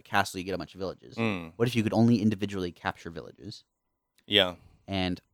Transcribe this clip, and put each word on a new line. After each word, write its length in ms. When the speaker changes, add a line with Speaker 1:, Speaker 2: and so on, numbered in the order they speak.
Speaker 1:
castle, 340
you 60
get 80
a 60
bunch 160
of 40
villages. 360
Speaker 2:
Mm. 420
Speaker 1:
What 100
if 80
you 80
could 80
only 300
individually 500
capture 380
villages? 540
Speaker 2:
Yeah. 280
Speaker 1:
And 320